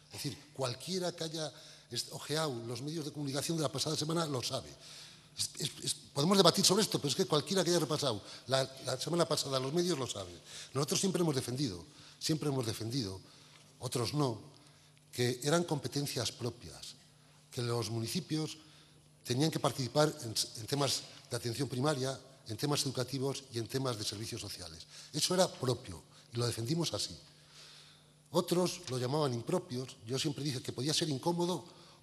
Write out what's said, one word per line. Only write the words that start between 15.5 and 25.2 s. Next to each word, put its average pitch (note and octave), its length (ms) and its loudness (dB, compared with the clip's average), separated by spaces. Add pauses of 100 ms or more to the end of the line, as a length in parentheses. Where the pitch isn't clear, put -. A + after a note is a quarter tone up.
competencias C#3 680 -2
propias, - 640 -8 (540)
que B2 140 -4
los A#2+ 260 0
municipios D3+ 680 -2 (640)
tenían C3+ 260 4
que D#3 100 -2
participar C#3 640 4
en, A2+ 140 -6 (220)
en G#2+ 100 -10
temas C#3 340 2 (300)
de A#2+ 40 -4
atención A#2 320 -2
primaria, C3 500 0 (300)
en G#2+ 100 -6
temas C#3+ 280 2
educativos C3 640 -2
y A2 60 -4
en A2+ 100 -2
temas C3 300 -2
de G#2+ 60 -6
servicios G#2+ 360 -6
sociales. E2+ 460 -12 (260)
Eso D#3+ 220 0